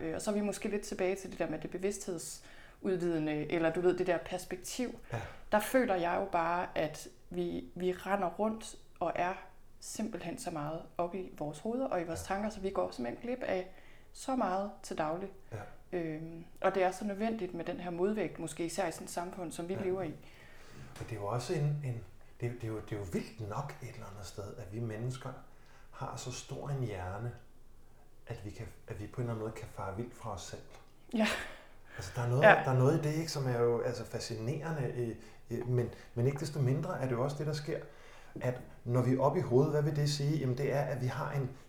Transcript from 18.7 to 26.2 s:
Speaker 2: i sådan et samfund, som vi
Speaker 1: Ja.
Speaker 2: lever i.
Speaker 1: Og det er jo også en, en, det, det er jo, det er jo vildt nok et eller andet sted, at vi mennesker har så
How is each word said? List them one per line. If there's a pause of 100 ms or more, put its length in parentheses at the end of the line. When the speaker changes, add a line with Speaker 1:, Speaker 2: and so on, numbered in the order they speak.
Speaker 2:
i
sådan
et
samfund,
som
vi
Speaker 1:
Ja.
Speaker 2:
lever
i. (840)
Speaker 1:
Og
det
er
jo
også
en, (240)
en, (400)
det,
det
er
jo,
det
er
jo
vildt
nok
et
eller
andet
sted, (140)
at
vi
mennesker (600)
har
så